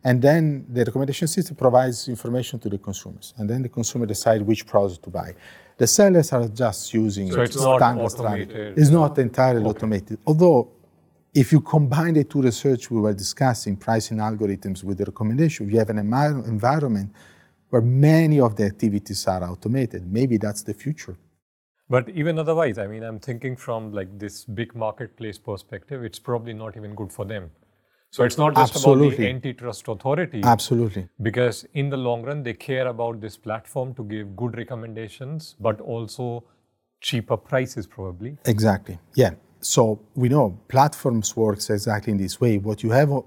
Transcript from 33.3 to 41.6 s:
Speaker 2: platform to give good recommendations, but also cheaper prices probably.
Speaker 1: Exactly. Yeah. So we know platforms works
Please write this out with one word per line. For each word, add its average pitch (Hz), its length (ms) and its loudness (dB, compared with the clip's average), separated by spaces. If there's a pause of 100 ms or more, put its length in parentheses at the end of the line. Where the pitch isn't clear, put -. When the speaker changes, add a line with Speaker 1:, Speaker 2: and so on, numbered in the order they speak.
Speaker 2:
platform 120 600 -8
to 123 100 -12
give 104 320 -10
good 117 180 -6
recommendations, 117 1040 -12
but 107 220 -4
also 117 640 -10 (560)
cheaper 123 340 -2
prices - 500 -4
probably. 98 600 -12
Speaker 1:
Exactly. 107 520 2 (180)
Yeah. 113 160 4 (280)
So 110 400 0 (160)
we 123 140 0
know 117 280 2 (120)
platforms 131 640 0
works 107 340 0